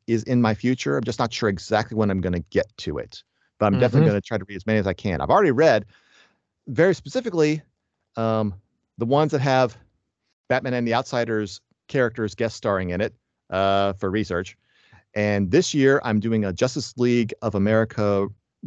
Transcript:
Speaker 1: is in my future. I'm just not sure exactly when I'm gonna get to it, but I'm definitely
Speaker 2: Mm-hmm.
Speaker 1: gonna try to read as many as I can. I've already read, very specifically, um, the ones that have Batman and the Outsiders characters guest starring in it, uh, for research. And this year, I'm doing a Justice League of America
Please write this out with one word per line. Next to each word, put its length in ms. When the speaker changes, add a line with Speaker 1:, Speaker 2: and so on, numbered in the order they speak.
Speaker 1:
is 180
in 180
my 120
future. 440
I'm 60
just 140
not 160
sure 160
exactly 460
when 160
I'm 100
gonna 200
get 160
to 200
it, 240
but 100
I'm 120
definitely 220
Speaker 2:
Mm-hmm. 80
Speaker 1:
gonna 120
try 160
to 80
read 120
as 100
many 100
as 80
I 80
can. 280
I've 100
already 200
read, 340
very 260
specifically, 720
um, 360
the 60
ones 260
that 100
have 340
Batman 260
and 120
the 60
Outsiders 680
characters 480
guest 200
starring 360
in 100
it, 140
uh, 440
for 180
research. 440
And 360
this 220
year, 300
I'm 160
doing 260
a 80
Justice 440
League 440
of 140
America 720